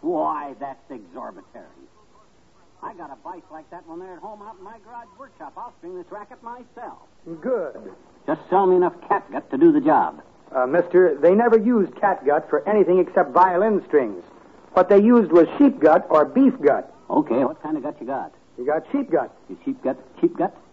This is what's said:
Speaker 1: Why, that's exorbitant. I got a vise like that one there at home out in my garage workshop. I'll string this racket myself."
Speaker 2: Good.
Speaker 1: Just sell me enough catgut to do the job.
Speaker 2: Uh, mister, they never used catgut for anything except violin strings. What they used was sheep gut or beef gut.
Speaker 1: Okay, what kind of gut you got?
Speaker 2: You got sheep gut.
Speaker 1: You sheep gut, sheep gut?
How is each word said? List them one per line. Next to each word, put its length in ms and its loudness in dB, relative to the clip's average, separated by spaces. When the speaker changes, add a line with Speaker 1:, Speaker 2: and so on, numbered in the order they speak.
Speaker 1:
Why, 580 -6
that's 300 -16
exorbitant. 760 -20
I 120 -16
got 180 -18
a 120 -20
vise 180 -16
like 180 -20
that 180 -20
one 120 -16
there 140 -18
at 60 -20
home 220 -18
out 160 -20
in 60 -20
my 200 -20
garage 240 -20
workshop. 360 -20
I'll 220 -16
string 180 -18
this 160 -16
racket 300 -20
myself." 560 -18
Speaker 2:
Good. 500 -8
Speaker 1:
Just 240 -6
sell 160 2
me 100 4
enough 320 0
catgut 440 -6
to 60 -6
do 140 6
the 100 2
job. 400 0
Speaker 2:
Uh, 140 0
mister, 500 2
they 200 4
never 240 4
used 360 0
catgut 540 -2
for 180 -2
anything 300 2
except 340 0
violin 540 2
strings. 380 -2
What 160 2
they 120 6
used 300 4
was 160 6
sheep 220 2
gut 320 4
or 120 4
beef 380 2
gut. 320 0
Speaker 1:
Okay, 340 0
what 200 -6
kind 140 -6
of 60 -10
gut 160 -10
you 60 -14
got? 260 -10
Speaker 2:
You 60 -8
got 260 -4
sheep 180 -6
gut. 260 -4
Speaker 1:
You 160 -16
sheep 180 -10
gut, 140 -6
sheep 160 -2
gut? 180 -6